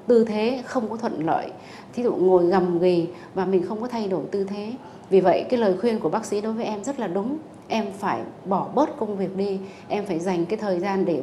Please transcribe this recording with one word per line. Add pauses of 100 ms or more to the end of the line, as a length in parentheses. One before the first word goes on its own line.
tư
thế
không
có
thuận
lợi. (420)
Thí
dụ
ngồi
gầm
ghì (280)
và
mình
không
có
thay
đổi
tư
thế. (380)
Vì
vậy,
cái
lời
khuyên
của
bác
sĩ
đối
với
em
rất
là
đúng. (300)
Em (120)
phải (240)
bỏ
bớt
công
việc
đi, (300)
em
phải
dành
cái
thời
gian
để